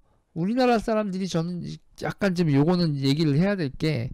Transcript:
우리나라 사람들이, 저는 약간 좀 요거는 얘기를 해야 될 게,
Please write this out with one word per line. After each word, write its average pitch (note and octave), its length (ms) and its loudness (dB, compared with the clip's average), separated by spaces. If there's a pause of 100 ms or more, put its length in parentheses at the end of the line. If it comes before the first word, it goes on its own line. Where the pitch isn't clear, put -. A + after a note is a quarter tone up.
(340)
우리나라 A#3+ 460 2
사람들이, G3 480 -2
저는 E3+ 340 -4 (400)
약간 F3+ 320 -2
좀 E3+ 180 2
요거는 D#3 440 2
얘기를 C#3 420 2
해야 G3 180 2
될 D#3 140 -4
게, C3 440 -4